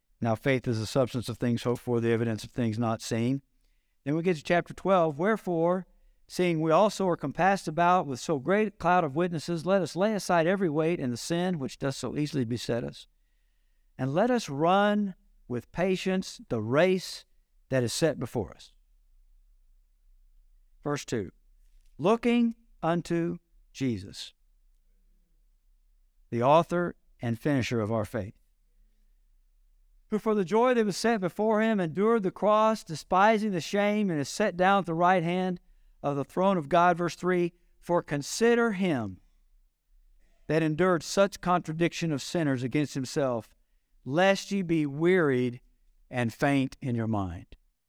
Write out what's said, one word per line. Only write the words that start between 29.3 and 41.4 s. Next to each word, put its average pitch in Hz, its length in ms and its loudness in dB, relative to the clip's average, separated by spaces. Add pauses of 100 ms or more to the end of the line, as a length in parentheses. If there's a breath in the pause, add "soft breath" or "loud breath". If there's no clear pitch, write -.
who 214 100 0
for 220 140 0
the 208 100 2
joy 226 300 2
that 226 120 2
was 190 100 -2
set 226 240 0
before 208 400 0
him 220 200 2
endured 190 420 0
the 185 80 -2
cross, 214 540 2
despising 202 640 2
the 180 100 -2
shame, 202 500 0
and 151 100 0
is 135 80 -4
set 202 280 -2
down 190 240 4
at 175 60 -4
the 165 80 -4
right 175 300 4
hand 180 360 -2 (440)
of 143 100 -2
the 139 100 -4
throne 190 320 2
of 147 120 -4
God." 175 280 6
Verse 170 200 -4
three, 175 360 0 (280)
"For 175 200 0
consider 226 720 0
him 139 480 -2 (1300)
that 156 160 2
endured 160 400 2
such - 380 0